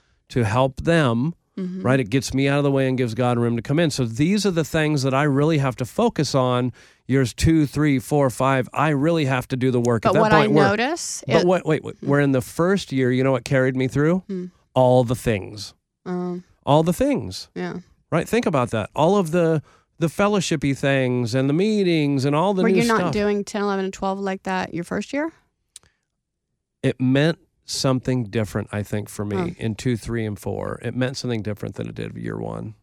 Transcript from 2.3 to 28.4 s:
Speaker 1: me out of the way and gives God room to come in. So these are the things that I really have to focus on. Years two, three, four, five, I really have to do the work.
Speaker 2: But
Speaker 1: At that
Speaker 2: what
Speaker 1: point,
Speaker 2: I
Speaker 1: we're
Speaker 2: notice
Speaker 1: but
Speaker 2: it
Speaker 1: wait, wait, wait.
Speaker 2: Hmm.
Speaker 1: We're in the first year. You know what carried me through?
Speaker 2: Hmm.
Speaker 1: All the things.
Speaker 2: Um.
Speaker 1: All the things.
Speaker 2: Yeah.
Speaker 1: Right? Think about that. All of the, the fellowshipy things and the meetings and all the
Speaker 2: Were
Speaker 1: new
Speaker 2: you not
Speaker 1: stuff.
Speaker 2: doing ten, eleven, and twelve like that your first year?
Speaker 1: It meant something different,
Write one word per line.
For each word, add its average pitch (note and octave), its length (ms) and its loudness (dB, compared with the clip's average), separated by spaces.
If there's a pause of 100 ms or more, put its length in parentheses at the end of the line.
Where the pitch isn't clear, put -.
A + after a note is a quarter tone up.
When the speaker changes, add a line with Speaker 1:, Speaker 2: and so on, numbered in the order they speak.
Speaker 1:
me C3+ 160 2
out C#3+ 100 2
of C#3+ 60 2
the C#3+ 60 2
way C3+ 180 2
and C3 80 0
gives A#2+ 160 -2
God B2 260 0
room A#2 180 2
to A#2 60 -4
come C#3+ 160 0
in. E3+ 120 2
So C3 160 -2
these E3+ 400 0
are G3 60 0
the D#3+ 120 0
things D3+ 380 0
that C3 100 0
I C3+ 120 2
really D3 340 2
have C3+ 180 -2
to C3 80 -4
focus G3+ 500 0
on. B2+ 380 0 (340)
Years B2+ 280 2
two, D#3+ 320 4
three, C#3+ 320 0
four, C#3+ 320 0
five, C3 420 0
I D3 180 0
really D#3 340 2
have C3 240 -2
to C3+ 80 -4
do B2+ 160 2
the A#2+ 80 2
work. A#2+ 240 2
Speaker 2:
But - 60 2
Speaker 1:
At - 40 4
that - 60 4
Speaker 2:
what A3 120 4
Speaker 1:
point, G#3+ 200 6
Speaker 2:
I - 20 4
Speaker 1:
we're G3+ 140 6
Speaker 2:
notice A#3+ 580 -2
Speaker 1:
but E3+ 160 4
Speaker 2:
it - 40 2
Speaker 1:
wait, F3+ 200 2
wait, D#3 180 0
wait. A2 140 -10
Speaker 2:
Hmm. - 80 -12
Speaker 1:
We're C#3 140 4
in C#3+ 120 2
the C3 80 2
first F3 520 -2
year. C3 180 2
You B2+ 140 2
know C3+ 80 2
what A#2+ 120 -2
carried C3 320 2
me C3 120 0
through? D#3 300 0 (100)
Speaker 2:
Hmm. F#3 180 -8 (280)
Speaker 1:
All B2+ 280 6
the A#2+ 140 -2
things. G#2 580 -4 (320)
Speaker 2:
Um. F3+ 380 -6 (200)
Speaker 1:
All D3+ 200 4
the F3 80 2
things. E3+ 640 -2
Speaker 2:
Yeah. F3+ 220 -6 (340)
Speaker 1:
Right? - 160 0
Think A#3 180 0
about C3 240 0
that. A2 240 -4
All F3 220 4
of E3+ 160 0
the, E3 280 2 (380)
the E3 80 0
fellowshipy E3+ 720 0
things B2 560 0
and C3 160 2
the - 20 2
meetings E3+ 720 2
and C#3+ 120 2
all F#3+ 180 2
the F#3 80 0
Speaker 2:
Were F#3 80 4
Speaker 1:
new F#3 120 4
Speaker 2:
you A#3 60 0
not A3+ 120 2
Speaker 1:
stuff. F3 120 0
Speaker 2:
doing G#3 320 0
ten, - 180 -6
eleven, G3 240 -2
and F#3+ 60 -6
twelve G3 280 -4
like G3 240 -6
that F#3 280 -4
your E3+ 120 -6
first F#3+ 280 -6
year? D4+ 200 -4 (1500)
Speaker 1:
It C3+ 180 -2
meant C#3 380 2 (260)
something B2+ 600 -2
different, G#2 480 -4